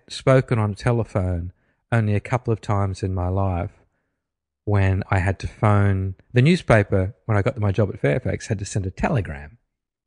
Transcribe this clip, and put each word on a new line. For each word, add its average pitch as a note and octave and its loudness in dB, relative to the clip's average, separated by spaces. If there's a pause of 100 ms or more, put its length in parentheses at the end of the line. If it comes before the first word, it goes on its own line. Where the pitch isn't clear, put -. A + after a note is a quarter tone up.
spoken C3 2
on G#2 0
a G2 -8
telephone F#2 -2 (400)
only G#2+ 2
a G2+ 2
couple - -4
of G#2+ -2
times G2 -2
in F#2 -4
my F2+ -2
life F#2 -2 (960)
when G2 2
I G2 0
had F#2 -2
to - -8
phone G2+ 2 (180)
the B2 4
newspaper. A2 2
When G#2+ 0
I G2+ 4
got - -2
my G#2 0
job G2 0
at A2 -12
Fairfax, C3 -2
had G2 -4
to G2 -8
send F#2+ -6
a F#2+ -4
telegram E2+ -6 (480)